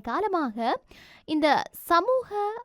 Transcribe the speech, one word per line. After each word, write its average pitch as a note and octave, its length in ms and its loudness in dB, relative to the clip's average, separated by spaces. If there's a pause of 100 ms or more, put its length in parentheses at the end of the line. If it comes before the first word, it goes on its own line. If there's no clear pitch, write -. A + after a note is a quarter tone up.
காலமாக C#4 680 -2 (580)
இந்த D#4 140 2 (420)
சமூக A#4 400 2 (360)